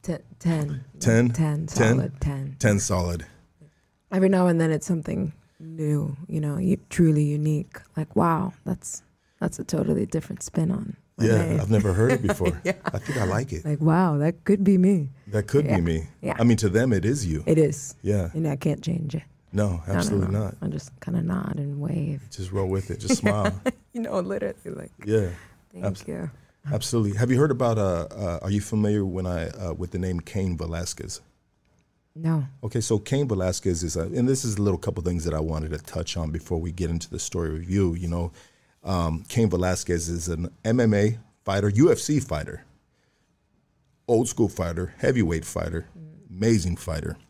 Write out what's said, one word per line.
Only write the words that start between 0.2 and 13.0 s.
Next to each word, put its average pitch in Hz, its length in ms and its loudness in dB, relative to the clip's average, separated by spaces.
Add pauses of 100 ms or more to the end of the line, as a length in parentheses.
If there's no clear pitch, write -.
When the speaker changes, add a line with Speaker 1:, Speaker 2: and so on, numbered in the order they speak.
Speaker 1:
ten. 147 440 -2 (160)
Speaker 2:
Ten? 113 300 4
Speaker 1:
Ten, 151 360 0
Speaker 2:
Ten? - 20 -10
Speaker 1:
solid - 540 2
ten. 139 380 -4
Speaker 2:
Ten 104 200 4
solid. 87 460 -2 (840)
Speaker 1:
Every 190 180 4
now 180 180 4
and 170 120 4
then 160 120 2
it's 156 140 -2
something 165 480 -2 (260)
new, 151 560 -2 (120)
you 156 140 -4
know, 147 160 -2
u-, 185 200 0 (120)
truly 156 340 4
unique. 147 540 0 (180)
Like, 156 200 -4
wow, 170 380 2 (120)
that's, - 380 -8 (360)
that's - 200 -4
a - 40 -6
totally - 420 0
different - 380 -6
spin 160 280 0
on - 240 -6 (220)
my 110 80 2
Speaker 2:
Yeah, 110 200 6
Speaker 1:
name. 82 140 2
Speaker 2:
I've 95 120 -2
never 101 220 4
heard 113 200 4
it - 80 2
before. 90 400 0
Speaker 1:
<laughs> - 40 -8
Yeah. 185 80 0 (120)
Speaker 2:
I - 140 -4
think 143 200 -6